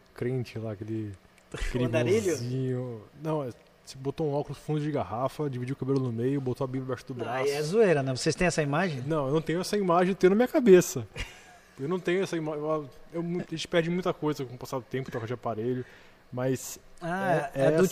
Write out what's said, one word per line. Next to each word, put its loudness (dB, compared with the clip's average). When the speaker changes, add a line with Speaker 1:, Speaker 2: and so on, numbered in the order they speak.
Speaker 1:
crente -4
lá, -6
aquele, -6
Speaker 2:
<laughs> -20
Speaker 1:
aquele -2
Speaker 2:
O 0
andarilho? 2
Speaker 1:
bonzinho. -4
Não, -2
é, -6
você -18
botou -4
um -2
óculos -4
fundo -2
de -2
garrafa, -2
dividiu -4
o -6
cabelo 0
no 0
meio, 0
botou -4
a -4
Bíblia -6
embaixo -6
do -10
Speaker 2:
Não, -6
Speaker 1:
braço. -2
Speaker 2:
aí 2
é -2
zoeira, 4
né? -2
Vocês 0
têm 2
essa 2
imagem? 0
Speaker 1:
Não, 0
eu 0
não 2
tenho -2
essa -2
imagem, 4
eu 0
tenho 6
na 6
minha 4
cabeça. 8
Eu -4
não -2
tenho 0
essa -4
imagem. -4
Eu, -2
eu, -4
mu-, -2
a -8
gente -6
perde 2
muita 0
coisa -2
com -10
o -14
passar -8
do -4
tempo, -6
troca -4
de -6
aparelho, -2
mas -4
Speaker 2:
Ah, 0
Speaker 1:
é, 0
Speaker 2:
é 6
do 6
Speaker 1:
essa 4